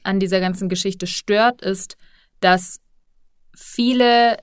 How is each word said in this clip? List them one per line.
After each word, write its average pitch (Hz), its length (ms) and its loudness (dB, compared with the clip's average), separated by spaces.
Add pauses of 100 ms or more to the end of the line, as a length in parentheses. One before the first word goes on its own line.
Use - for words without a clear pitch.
an 190 160 -2
dieser 190 200 0
ganzen 185 280 -4
Geschichte 185 380 -6
stört, 214 560 0
ist, - 340 -6 (440)
dass 185 400 0 (760)
viele 240 880 2